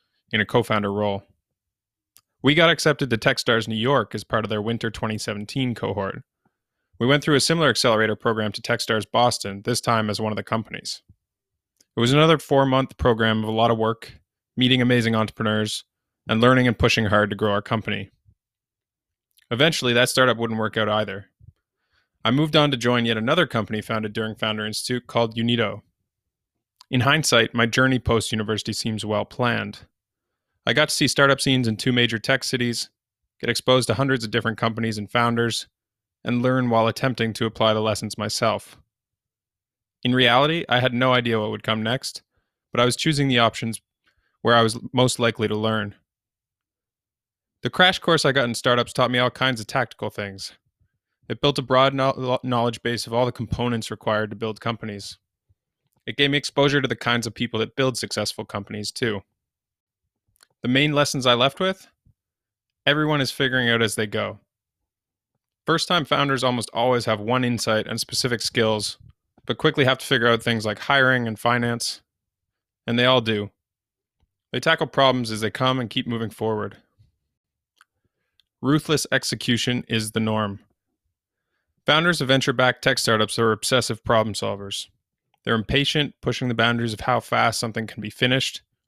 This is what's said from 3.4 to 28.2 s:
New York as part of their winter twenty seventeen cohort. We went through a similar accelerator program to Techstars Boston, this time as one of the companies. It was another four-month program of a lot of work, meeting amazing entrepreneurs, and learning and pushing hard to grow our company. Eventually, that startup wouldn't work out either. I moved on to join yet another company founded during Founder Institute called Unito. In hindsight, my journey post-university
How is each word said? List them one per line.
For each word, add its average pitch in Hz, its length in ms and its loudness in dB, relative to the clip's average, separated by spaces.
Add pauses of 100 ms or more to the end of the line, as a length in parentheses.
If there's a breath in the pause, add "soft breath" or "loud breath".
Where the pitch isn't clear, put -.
New 110 80 -4
York 117 380 0
as 104 100 -10
part 110 220 -4
of 101 40 -12
their 107 120 -2
winter 113 300 -4
twenty 110 260 -6
seventeen 113 560 -4
cohort. 101 480 -6 (800)
We 117 80 0
went 143 160 4
through 151 120 2
a 127 60 4
similar 165 280 2
accelerator 110 460 2
program 110 360 -2
to - 100 -12
Techstars 113 500 -2
Boston, 110 520 0
this - 180 -2
time 110 300 0
as 104 100 -4
one 107 100 -2
of 104 60 -6
the 101 60 -8
companies. - 580 -6 (960)
It - 20 -2
was 120 140 4
another 156 240 6
four-month 135 600 0
program 113 440 2
of 107 80 -4
a 110 40 -2
lot 113 180 4
of 113 80 0
work, 110 340 -4 (420)
meeting 127 280 4
amazing 120 320 2
entrepreneurs, 107 680 -2 (440)
and 113 140 0
learning 127 260 6
and 117 100 0
pushing 117 280 2
hard 104 240 2
to 104 60 -4
grow 104 160 0
our 101 100 -2
company. 104 480 -6 (1400)
Eventually, 127 420 2
that 123 160 4
startup 127 280 4
wouldn't 113 220 -2
work 110 160 -2
out 107 140 0
either. 104 380 -2 (960)
I 113 80 2
moved 151 240 2
on 147 160 4
to 135 60 -2
join 120 280 2
yet 117 100 0
another 139 300 2
company 107 360 -4
founded 110 320 -6
during 110 200 -4
Founder 107 320 -4
Institute 120 400 -6
called 117 300 -2
Unito. 113 460 0 (1080)
In 127 120 2
hindsight, 127 520 2
my 117 140 2
journey 131 320 2
post-university 110 720 -2